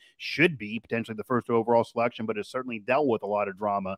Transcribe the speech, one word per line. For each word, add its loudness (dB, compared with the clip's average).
should 2
be -8
potentially -4
the -8
first 0
overall 4
selection, -4
but -4
has -4
certainly -6
dealt 2
with 0
a -6
lot 0
of -8
drama -2